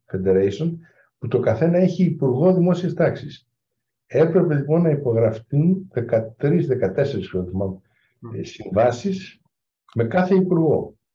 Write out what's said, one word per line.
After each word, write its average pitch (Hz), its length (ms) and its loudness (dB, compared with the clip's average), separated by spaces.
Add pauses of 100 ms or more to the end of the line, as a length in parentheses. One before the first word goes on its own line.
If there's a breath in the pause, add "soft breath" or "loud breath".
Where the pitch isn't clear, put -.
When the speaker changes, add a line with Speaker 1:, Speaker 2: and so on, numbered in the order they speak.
(120)
Speaker 1:
Federation, 98 640 0 (400 loud breath)
που - 100 -10
το 120 120 0
καθένα 160 380 0
έχει 185 260 2
υπουργό 147 500 2
δημόσιας 175 400 0
τάξης. - 560 -4 (560)
Έπρεπε 156 480 2
λοιπόν 147 280 0
να 165 80 2
υπογραφτούν 139 1000 0
δεκατρείς, 135 760 -2
δεκατέσσερις, 104 600 -2
ξέρω, 90 180 -6
θυμάμαι, 92 320 -6 (420)
Speaker 2:
Μμμ. 113 160 -14
Speaker 1:
ε, 110 80 -8
συμβάσεις 120 1000 -4 (540)
με 117 80 0
κάθε 185 320 2
υπουργό 165 600 2 (180)